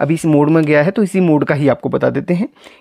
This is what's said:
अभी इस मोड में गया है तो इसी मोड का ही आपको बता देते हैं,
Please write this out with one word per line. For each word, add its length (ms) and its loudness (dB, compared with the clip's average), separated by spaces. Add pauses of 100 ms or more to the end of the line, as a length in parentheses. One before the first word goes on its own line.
अभी 140 0
इस 120 -8
मोड 240 4
में 140 2
गया 180 2
है 80 0
तो 120 -2
इसी 180 -2
मोड 240 2
का 100 -2
ही 140 0
आपको 200 -2
बता 220 -2
देते 240 -4
हैं, 140 -4 (320)